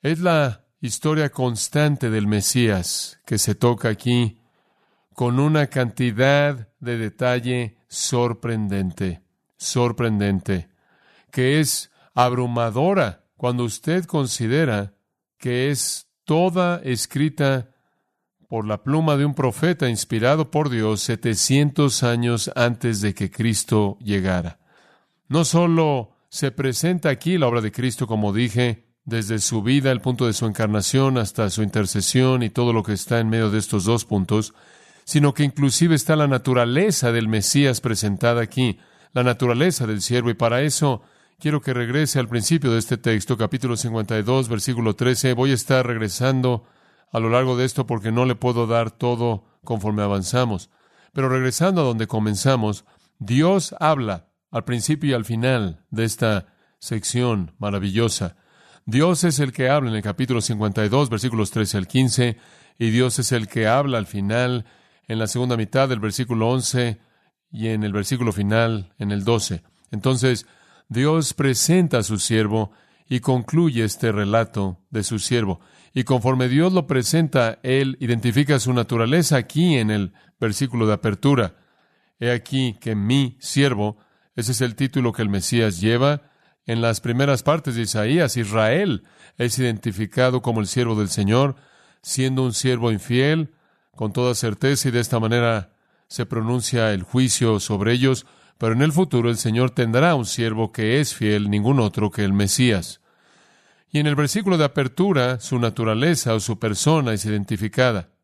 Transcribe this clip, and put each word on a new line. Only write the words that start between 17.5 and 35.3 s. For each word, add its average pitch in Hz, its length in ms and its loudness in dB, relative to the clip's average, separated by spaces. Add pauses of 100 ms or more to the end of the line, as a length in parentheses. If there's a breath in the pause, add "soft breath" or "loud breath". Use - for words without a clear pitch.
por 110 180 -6
la 107 160 -4
pluma 151 340 2
de 139 80 2
un 147 100 0
profeta 135 540 0
inspirado 120 640 0
por 147 180 0
Dios 110 340 0
setecientos 135 1000 2
años 120 540 0
antes 117 440 0
de 101 140 0
que 98 160 -4
Cristo 107 720 0
llegara. 92 580 -2 (680 soft breath)
No 156 160 2
solo 165 720 0 (120)
se - 220 -4
presenta 151 580 -2
aquí 160 300 0
la 139 80 2
obra 120 140 2
de 107 120 -4
Cristo, 123 340 -4
como 107 260 -2
dije, 117 560 -2 (160)
desde 113 340 -4
su 110 240 -2
vida, 131 300 2
el 120 80 -2
punto 123 260 -2
de 113 60 0
su 117 140 -2
encarnación, 113 720 0
hasta 107 320 -2
su 107 120 -2
intercesión 117 800 0
y 110 60 -2
todo 120 240 0
lo 113 100 0
que 104 120 -2
está 117 260 -2
en 113 80 0
medio 110 220 2
de 107 80 0
estos 101 260 -2
dos 113 220 0
puntos, 104 480 -2 (500 soft breath)
sino 147 300 2